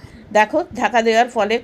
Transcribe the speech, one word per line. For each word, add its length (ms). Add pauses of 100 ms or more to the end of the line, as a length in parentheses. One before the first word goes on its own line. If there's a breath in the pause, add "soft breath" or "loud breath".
(320 loud breath)
দেখো, 320 (100)
ঢাকা 280
দেওয়ার 260
ফলে 360